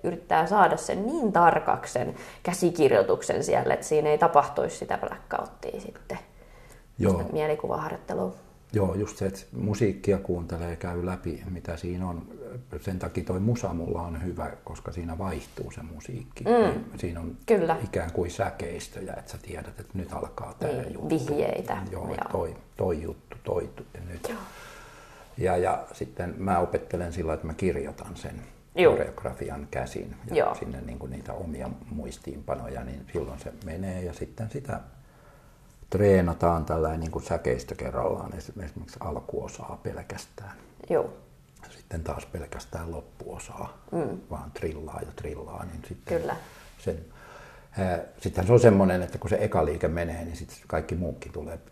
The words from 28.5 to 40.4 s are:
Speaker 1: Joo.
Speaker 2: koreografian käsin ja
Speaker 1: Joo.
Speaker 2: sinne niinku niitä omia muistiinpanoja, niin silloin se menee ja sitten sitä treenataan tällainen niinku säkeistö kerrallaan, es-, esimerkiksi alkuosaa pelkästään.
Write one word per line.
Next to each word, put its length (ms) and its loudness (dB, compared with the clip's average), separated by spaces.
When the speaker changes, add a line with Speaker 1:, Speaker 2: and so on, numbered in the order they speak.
Speaker 1:
Joo. 180 10
Speaker 2:
koreografian 800 -4
käsin 440 -6
ja 60 0
Speaker 1:
Joo. 200 6
Speaker 2:
sinne 260 -6
niinku 240 -8
niitä 280 -8
omia 360 -6
muistiinpanoja, 920 -6
niin 300 -10
silloin 260 -4
se 140 -10
menee 380 -4
ja 100 -4
sitten 360 -8
sitä 300 -6
treenataan 760 6
tällainen 340 2
niinku 200 -4
säkeistö 560 -2
kerrallaan, 580 -2
es-, 300 -10
esimerkiksi 360 -12
alkuosaa 840 -8
pelkästään. 680 -10